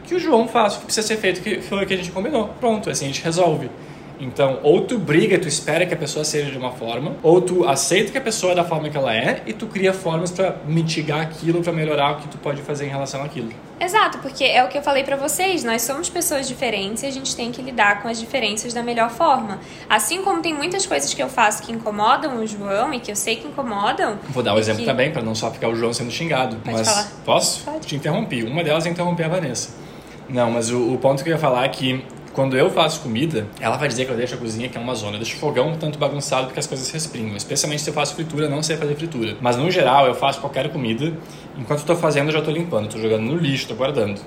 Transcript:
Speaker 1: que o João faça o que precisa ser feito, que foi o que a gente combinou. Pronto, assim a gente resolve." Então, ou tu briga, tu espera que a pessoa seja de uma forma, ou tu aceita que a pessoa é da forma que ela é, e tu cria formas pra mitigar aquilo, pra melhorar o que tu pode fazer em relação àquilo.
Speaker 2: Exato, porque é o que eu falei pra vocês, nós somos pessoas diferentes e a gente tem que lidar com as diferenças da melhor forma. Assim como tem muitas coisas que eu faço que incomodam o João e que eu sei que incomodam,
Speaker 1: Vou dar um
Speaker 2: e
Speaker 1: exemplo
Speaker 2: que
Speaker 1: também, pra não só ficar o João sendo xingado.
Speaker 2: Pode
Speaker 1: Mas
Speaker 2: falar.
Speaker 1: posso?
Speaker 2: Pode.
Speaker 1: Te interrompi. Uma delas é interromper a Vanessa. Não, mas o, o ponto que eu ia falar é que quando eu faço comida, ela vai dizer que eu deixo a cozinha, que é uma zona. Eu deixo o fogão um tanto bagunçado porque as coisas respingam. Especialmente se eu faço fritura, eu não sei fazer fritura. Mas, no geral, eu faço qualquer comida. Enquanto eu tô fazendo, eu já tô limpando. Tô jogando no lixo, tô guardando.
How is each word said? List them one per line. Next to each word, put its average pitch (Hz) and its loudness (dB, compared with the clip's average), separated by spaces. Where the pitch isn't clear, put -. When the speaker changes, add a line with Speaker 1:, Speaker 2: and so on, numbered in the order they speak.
Speaker 1:
que - -6
o 359 2
João 254 4
faça 214 2
o - -10
que - -14
precisa 214 -2
ser 220 0
feito, 185 0
que - -4
foi 196 -2
o 180 -4
que 196 0
a - -2
gente 170 -6
combinou. 214 -2
Pronto, 214 0
assim 139 -2
a - -2
gente 135 -6
resolve." 165 2
Então, 135 0
ou 175 8
tu 254 0
briga, 180 4
tu 170 0
espera 156 0
que 175 -2
a - -4
pessoa 151 -2
seja 147 0
de 131 -8
uma 123 -4
forma, 127 -6
ou 170 8
tu 180 2
aceita 170 2
que 269 -2
a 262 -2
pessoa 220 0
é - 4
da 170 4
forma 156 -2
que 147 -4
ela 131 2
é, 240 0
e 220 -6
tu 220 -8
cria 190 2
formas 170 0
pra 190 0
mitigar 156 0
aquilo, 160 0
pra 170 0
melhorar 151 2
o - -4
que - -12
tu - -14
pode 143 -4
fazer 143 -4
em - -4
relação 139 -4
àquilo. 123 -6
Speaker 2:
Exato, 370 2
porque - -6
é 247 6
o 254 2
que 285 -2
eu - -8
falei 277 2
pra 269 -2
vocês, 311 0
nós 233 0
somos 294 -4
pessoas 294 -2
diferentes 220 -2
e - -4
a 277 -4
gente 262 -6
tem 240 -4
que 254 -8
lidar 226 2
com 240 -6
as 233 -4
diferenças 226 -2
da 233 -4
melhor 233 0
forma. 240 2
Assim 311 2
como 370 2
tem 330 -2
muitas 349 -2
coisas 285 -2
que - -4
eu 254 -2
faço 214 2
que - -10
incomodam 226 2
o 220 -2
João 202 -2
e 254 -4
que 220 -10
eu 202 -4
sei 226 0
que 226 -10
incomodam, 240 -2
Speaker 1:
Vou 127 -2
dar 107 2
um - 6
Speaker 2:
e 110 4
Speaker 1:
exemplo 110 0
Speaker 2:
que 117 -2
Speaker 1:
também, 135 2
pra 143 -2
não 110 -2
só 113 -2
ficar - -2
o 113 0
João 117 0
sendo 120 -4
xingado. 127 -2
Speaker 2:
Pode 113 -6
Speaker 1:
Mas 113 2
Speaker 2:
falar. 208 2
Speaker 1:
posso? - 2
Speaker 2:
Pode. 311 -8
Speaker 1:
Te - -6
interrompi. 156 -2
Uma 131 -2
delas 156 2
é - 0
interromper 170 0
a 156 0
Vanessa. 160 -2
Não, 120 2
mas 117 0
o, 120 4
o 117 0
ponto 139 4
que 160 -2
eu 165 4
ia 156 2
falar 131 4
é 139 2
que 131 -2
quando 135 2
eu 135 6
faço 160 2
comida, 117 0
ela 123 0
vai 147 0
dizer 127 0
que 131 -4
eu 120 -2
deixo 123 -2
a - -8
cozinha, 117 -4
que - -10
é - -6
uma 120 -4
zona. 107 -6
Eu 110 -6
deixo 113 -6
o - -12
fogão 139 2
um 156 -2
tanto 151 -4
bagunçado 139 0
porque 127 -6
as - -4
coisas 131 -4
respingam. 117 -6
Especialmente 151 -2
se - -4
eu 151 -4
faço 147 0
fritura, 156 -2
eu 147 0
não 139 -2
sei 156 0
fazer 147 0
fritura. 131 -4
Mas, 123 2
no 156 2
geral, 139 6
eu 127 4
faço 139 0
qualquer 143 -4
comida. 139 -2
Enquanto 139 -2
eu - -8
tô 170 4
fazendo, 151 2
eu 156 2
já 156 2
tô 156 0
limpando. 147 0
Tô 110 -8
jogando 110 2
no 127 0
lixo, 139 0
tô 120 -6
guardando. 110 0